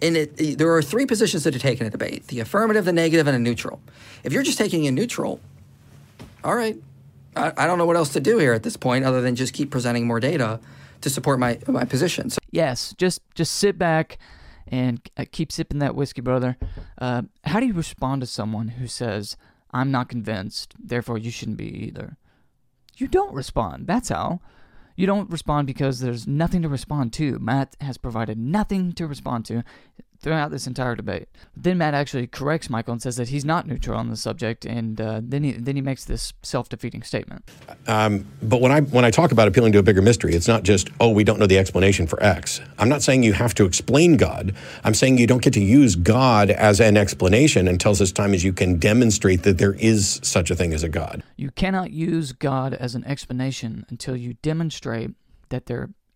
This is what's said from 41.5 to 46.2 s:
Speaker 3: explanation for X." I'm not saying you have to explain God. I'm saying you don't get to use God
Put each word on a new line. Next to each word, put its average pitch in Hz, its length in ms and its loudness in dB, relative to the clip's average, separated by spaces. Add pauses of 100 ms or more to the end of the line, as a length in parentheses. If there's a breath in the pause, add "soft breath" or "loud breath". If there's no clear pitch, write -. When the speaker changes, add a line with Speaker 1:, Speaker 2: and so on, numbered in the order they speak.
Speaker 3:
explanation 95 500 4
for - 160 -4
X." - 380 0 (180)
I'm 113 120 4
not 147 120 2
saying 131 200 4
you 110 100 6
have 110 220 0
to 107 100 4
explain 135 540 4
God. 92 360 0 (300 loud breath)
I'm 110 80 2
saying 131 240 4
you 120 100 6
don't 123 140 4
get 131 140 4
to 101 100 4
use 110 320 8
God 107 540 4